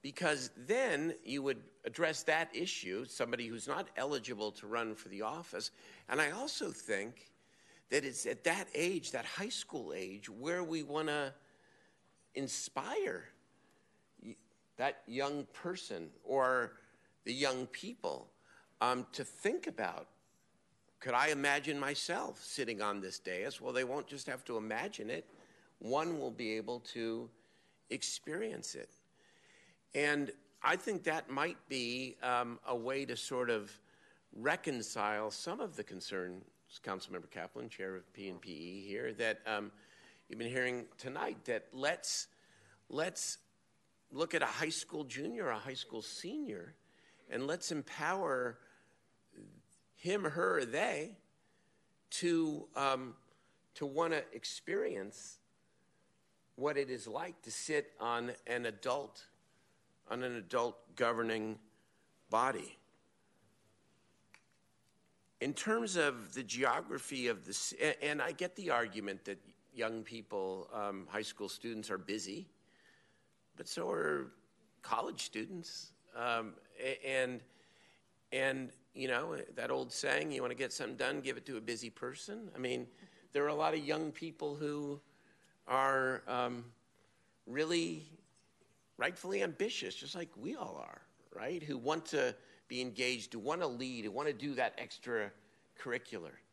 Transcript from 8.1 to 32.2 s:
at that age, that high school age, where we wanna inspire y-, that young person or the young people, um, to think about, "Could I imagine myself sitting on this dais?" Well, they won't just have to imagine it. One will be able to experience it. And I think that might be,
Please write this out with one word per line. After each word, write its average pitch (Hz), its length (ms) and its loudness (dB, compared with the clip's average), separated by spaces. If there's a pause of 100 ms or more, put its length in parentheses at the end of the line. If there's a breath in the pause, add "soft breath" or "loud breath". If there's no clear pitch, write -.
at 120 180 -2
that 175 300 4
age, 170 380 2
that 117 120 -2
high 202 240 -4
school 110 460 -4
age, 95 340 -6
where 156 360 -2
we 160 180 0
wanna 147 520 0 (1000 soft breath)
inspire 139 960 -2 (960 soft breath)
y-, 110 100 -12 (420)
that 131 300 2
young 139 460 0
person 107 560 -4 (160)
or 127 540 4 (460 loud breath)
the 117 100 0
young 131 320 4
people, 85 600 -4 (520 loud breath)
um, 123 320 4
to 139 100 -4
think 254 440 0
about, 87 420 -2 (920)
"Could 127 160 0
I 139 140 8
imagine 143 500 4
myself 143 640 0
sitting 113 400 -2
on 101 180 2
this 92 200 -6
dais?" 95 400 -2
Well, 127 120 -4
they 127 120 4
won't 131 240 -2
just 139 180 -8
have 131 200 -6
to 120 100 -2
imagine 110 540 -2
it. 160 180 -4 (500 loud breath)
One 151 400 2
will 131 140 0
be 113 240 -2
able 117 240 -2 (140)
to 117 360 -2 (600 soft breath)
experience - 840 -4
it. - 160 -10 (1040 loud breath)
And 147 380 4 (300)
I 160 140 6
think 185 280 0
that 160 240 2
might 143 300 0 (100)
be, 127 540 -2